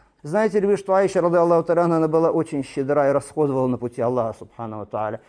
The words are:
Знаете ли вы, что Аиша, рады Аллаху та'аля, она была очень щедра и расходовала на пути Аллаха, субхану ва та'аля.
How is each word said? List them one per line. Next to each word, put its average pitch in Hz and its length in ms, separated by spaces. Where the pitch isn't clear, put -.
Знаете 202 340
ли 196 80
вы, 202 100
что - 180
Аиша, 190 260
рады 170 160
Аллаху 170 360
та'аля, 170 120
она 160 240
была 160 240
очень 156 320
щедра 139 440
и 139 40
расходовала 135 560
на 123 100
пути 120 240
Аллаха, 117 340
субхану 110 420
ва 104 60
та'аля. 107 440